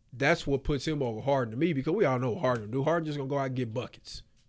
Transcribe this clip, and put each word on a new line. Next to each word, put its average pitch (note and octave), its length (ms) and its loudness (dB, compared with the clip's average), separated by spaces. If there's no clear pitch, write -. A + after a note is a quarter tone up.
that's C#3 340 2
what C#3 180 0
puts D3 240 0
him D3 140 -2
over A2 180 -2
Harden B2+ 320 0
to A2+ 40 -8
me E3 160 2
because C#3+ 220 0
we G#3+ 100 4
all C3 140 4
know B2 180 0
Harden A2 360 0
do. C3+ 100 0
Harden D#3+ 240 2
just D3 120 -4
gonna C3+ 120 -6
go C#3+ 80 0
out C3+ 80 0
and C3 80 -4
get A#2+ 180 -2
buckets. - 500 -10